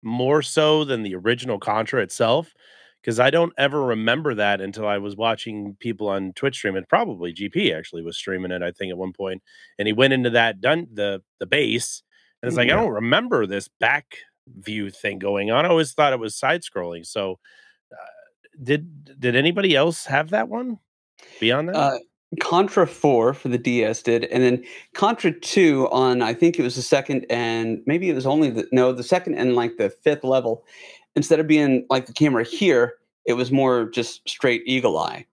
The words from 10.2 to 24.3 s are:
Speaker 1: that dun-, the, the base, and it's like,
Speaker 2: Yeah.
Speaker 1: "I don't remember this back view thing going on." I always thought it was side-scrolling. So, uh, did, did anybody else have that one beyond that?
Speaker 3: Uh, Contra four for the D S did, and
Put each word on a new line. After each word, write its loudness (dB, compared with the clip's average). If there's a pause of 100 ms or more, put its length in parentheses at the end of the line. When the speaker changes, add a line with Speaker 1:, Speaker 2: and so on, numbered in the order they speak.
Speaker 1:
that 0
dun-, 0
the, -4 (160)
the -8
base, -2 (400)
and -4
it's -2
like, 2
Speaker 2:
Yeah. 4
Speaker 1:
"I 2
don't 0
remember 0
this -6
back -4 (280)
view -8
thing -8
going -4
on." 2
I -2
always 0
thought 2
it -4
was -8
side-scrolling. -4
So, -6 (540)
uh, -20 (680)
did, -6
did 0
anybody 2
else 0
have 0
that 0
one -8 (640)
beyond 2
that? -4
Speaker 3:
Uh, 0 (420)
Contra 4
four 2
for -8
the 0
D 0
S -2
did, 2
and 0